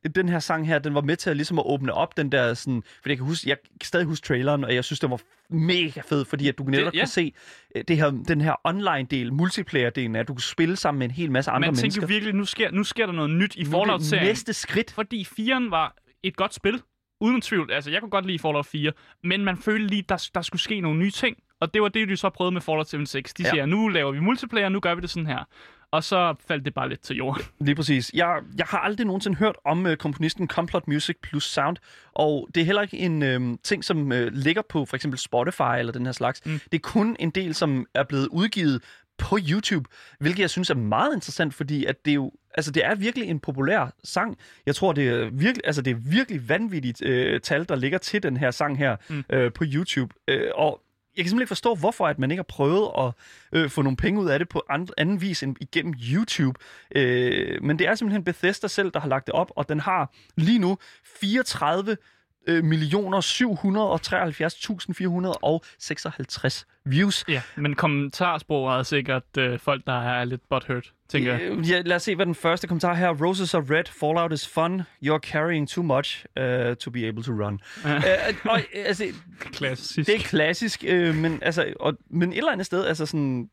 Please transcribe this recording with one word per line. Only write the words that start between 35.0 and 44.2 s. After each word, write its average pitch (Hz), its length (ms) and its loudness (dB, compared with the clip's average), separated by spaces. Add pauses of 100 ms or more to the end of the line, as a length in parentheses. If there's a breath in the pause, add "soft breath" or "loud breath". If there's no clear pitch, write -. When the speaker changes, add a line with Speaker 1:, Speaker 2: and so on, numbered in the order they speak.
Speaker 1:
Spotify 131 440 0 (160)
eller 117 140 -2
den 120 140 -4
her 131 60 -4
slags. 123 340 -4
Speaker 2:
Mm. 156 60 -2 (200)
Speaker 1:
Det - 20 -2
er 165 80 2
kun 220 360 0
en 165 120 -2
del, 180 240 -2
som 139 400 0
er 147 80 2
blevet 135 260 0
udgivet 165 540 2 (360 loud breath)
på - 200 0 (120)
YouTube, 180 380 0 (320 loud breath)
hvilket 175 200 0
jeg 180 100 2
synes 180 200 -2
er 151 40 4
meget 123 400 2
interessant, 160 400 -2
fordi 147 300 -2
at - 200 -2
det 151 60 2
er 147 40 6
jo, 139 180 0 (220)
altså, 151 180 -2
det 151 120 2
er 170 100 2
virkelig 220 340 -2
en 160 120 0
populær 160 540 0 (100)
sang. 208 340 -2 (280 loud breath)